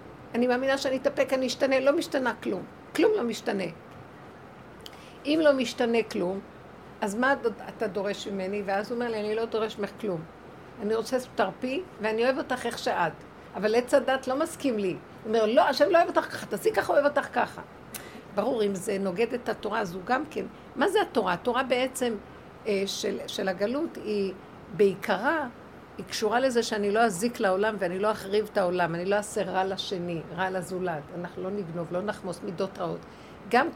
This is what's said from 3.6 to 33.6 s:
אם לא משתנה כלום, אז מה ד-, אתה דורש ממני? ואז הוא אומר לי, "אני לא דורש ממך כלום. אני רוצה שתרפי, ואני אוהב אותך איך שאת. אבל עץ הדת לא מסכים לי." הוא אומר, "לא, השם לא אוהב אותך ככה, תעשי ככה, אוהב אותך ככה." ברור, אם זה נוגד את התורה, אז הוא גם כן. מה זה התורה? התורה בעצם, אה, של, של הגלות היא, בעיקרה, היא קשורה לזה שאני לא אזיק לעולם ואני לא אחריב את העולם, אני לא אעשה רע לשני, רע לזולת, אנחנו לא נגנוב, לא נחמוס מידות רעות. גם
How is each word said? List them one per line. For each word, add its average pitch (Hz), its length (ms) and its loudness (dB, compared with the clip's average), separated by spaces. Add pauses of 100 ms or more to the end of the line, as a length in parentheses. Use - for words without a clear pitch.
אם 311 160 4
לא 294 100 10
משתנה 233 500 2
כלום, 196 380 -2 (600)
אז 202 140 -2
מה 254 200 4
ד-, 254 120 -2 (220)
אתה 220 180 -4
דורש 196 420 -4
ממני? 196 380 -2
ואז 202 240 -2
הוא 247 40 -2
אומר 240 160 -2
לי, 214 100 -2
"אני 214 140 -2
לא 226 100 0
דורש 220 340 -2
ממך 196 120 -4 (100)
כלום. 180 200 -2 (600)
אני 208 120 0
רוצה 226 260 0
שתרפי, 254 600 -2 (180)
ואני 220 240 2
אוהב 262 140 4
אותך 269 280 -4
איך 226 120 -4
שאת. 180 340 0 (440)
אבל 214 180 2
עץ 240 200 4
הדת 262 340 2
לא 262 80 0
מסכים 285 420 0
לי." 196 100 0
הוא 147 100 -2 (280)
אומר, 220 200 4
"לא, 254 160 6
השם 294 280 6
לא 330 80 8
אוהב 339 100 6
אותך - 160 2
ככה, - 220 -8
תעשי 427 260 0
ככה, - 200 0
אוהב 285 120 6
אותך 285 280 2
ככה." - 300 0 (720)
ברור, 220 280 2
אם 202 120 4
זה 196 240 -2
נוגד 196 360 0
את 240 140 -4
התורה, 220 320 -2
אז 180 140 -4
הוא 185 100 -8
גם 262 260 2
כן. 196 140 -4 (320)
מה 330 120 4
זה 392 140 4
התורה? 190 300 2
התורה 247 300 0
בעצם, 254 520 0 (520)
אה, 196 200 2
של, - 400 -4
של 190 220 -2
הגלות 233 480 -2
היא, 202 360 0 (440)
בעיקרה, 220 680 2 (520)
היא 196 80 -10
קשורה 220 340 0
לזה 240 220 4
שאני 208 280 0
לא 214 100 4
אזיק 233 400 2
לעולם 202 380 4
ואני 185 200 -2
לא 214 120 2
אחריב 208 420 0
את - 60 2
העולם, 175 360 2
אני 175 100 -4
לא 202 120 2
אעשה 208 260 -2
רע 185 220 0
לשני, 175 580 -4 (140)
רע 185 140 0
לזולת, 180 520 -2 (180)
אנחנו 175 220 -8
לא 190 80 -4
נגנוב, 170 420 -6
לא 180 100 -2
נחמוס 196 400 -6
מידות 190 360 -4
רעות. 170 220 -4 (480)
גם 254 280 4